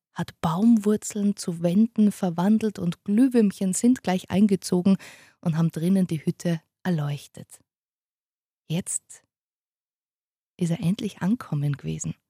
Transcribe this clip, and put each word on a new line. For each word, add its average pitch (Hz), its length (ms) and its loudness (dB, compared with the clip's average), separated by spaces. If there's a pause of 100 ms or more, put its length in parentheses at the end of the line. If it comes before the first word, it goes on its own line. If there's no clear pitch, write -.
(140)
hat - 280 -8
Baumwurzeln 208 920 2
zu 170 280 -8
Wänden 208 480 4
verwandelt 202 640 0
und 175 280 -6
Glühwürmchen 208 680 2
sind 247 300 2
gleich 185 260 -2
eingezogen 190 680 2 (420)
und 160 180 -2
haben 165 140 0
drinnen 185 340 0
die 165 180 -6
Hütte 170 380 -4 (220)
erleuchtet. 147 760 -6 (1080)
Jetzt - 560 -8 (1300)
ist 175 120 -2
er 165 100 -2
endlich - 440 -4
ankommen 147 500 -2
gewesen. 156 400 -8 (160)